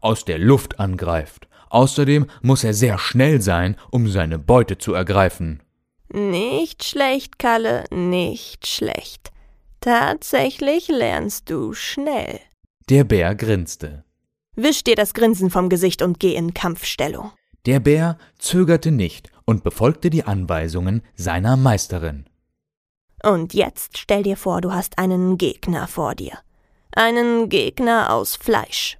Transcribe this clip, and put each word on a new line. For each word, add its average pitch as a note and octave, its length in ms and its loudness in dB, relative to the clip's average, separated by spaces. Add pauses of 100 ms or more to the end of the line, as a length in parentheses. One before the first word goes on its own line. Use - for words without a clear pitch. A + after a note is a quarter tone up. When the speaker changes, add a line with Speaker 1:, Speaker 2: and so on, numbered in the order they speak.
Speaker 1:
aus A2 240 0
der E2 120 -4
Luft A#2 420 4
angreift. E2+ 680 -4 (220)
Außerdem C#3 580 2 (140)
muss C3 220 2
er A2 100 0
sehr G#2+ 240 2
schnell C3 440 2
sein, F#2 340 0 (160)
um A#2 160 2
seine E2 320 -2
Beute A2+ 380 4
zu - 160 -4
ergreifen." F2+ 680 0 (480)
Speaker 2:
Nicht G#3 760 -4
schlecht, C4+ 560 -4
Kalle, A3+ 520 0
nicht F3+ 760 -4
schlecht. - 640 -8 (500)
Tatsächlich C#4 1040 0
lernst G#3 640 -2
du B2+ 240 -6
schnell. - 680 -6 (500)
Speaker 1:
Der C#3 140 8
Bär G2 320 2
grinste. E2+ 680 -6 (520)
Speaker 2:
Wisch C#4 280 0
dir A#3 120 4
das G#3 180 0
Grinsen G#3+ 360 2
vom F3+ 200 0
Gesicht F3+ 320 0
und F3 180 0
geh F3+ 140 2
in E3+ 200 -4
Kampfstellung. - 800 -6 (360)
Speaker 1:
Der C3 140 4
Bär D#3+ 360 2 (220)
zögerte E3 520 2
nicht G2+ 380 -2 (140)
und A2 220 0
befolgte C#3+ 440 0
die D#3 140 0
Anweisungen F2+ 760 -2 (140)
seiner F#2 420 0
Meisterin. F2 680 0 (960)
Speaker 2:
Und F3 320 2
jetzt - 440 -4
stell G3+ 260 0
dir G3 140 -2
vor, F3 240 -4
du F3+ 100 -4
hast F#3 260 -6
einen F#3 400 0
Gegner E3+ 500 -4
vor C#3+ 280 -6
dir. - 240 -12 (560)
Einen A#3 540 2
Gegner A3+ 640 0
aus A#2 240 -2
Fleisch - 640 -4